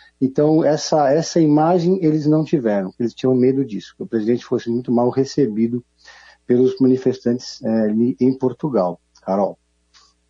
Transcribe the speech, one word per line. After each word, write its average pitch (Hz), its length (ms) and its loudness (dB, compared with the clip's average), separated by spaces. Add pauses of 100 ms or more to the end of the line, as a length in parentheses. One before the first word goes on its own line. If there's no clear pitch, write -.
(200)
Então, 151 460 2
essa, 147 480 0
essa 160 260 0
imagem 165 600 2
eles 156 240 0
não 156 180 2
tiveram, 104 560 -2
eles 117 140 -4
tinham 131 220 0
medo 131 280 2
disso, 104 320 -10
que - 60 -16
o 95 60 -10
presidente 117 360 -2
fosse 117 240 -4
muito 123 240 -4
mal 120 200 2
recebido 120 720 -2 (640)
pelos 127 320 2
manifestantes, 127 840 -2
eh, 113 560 0
em 131 160 2
Portugal. 120 640 -2 (220)
Carol. 95 380 -2 (680)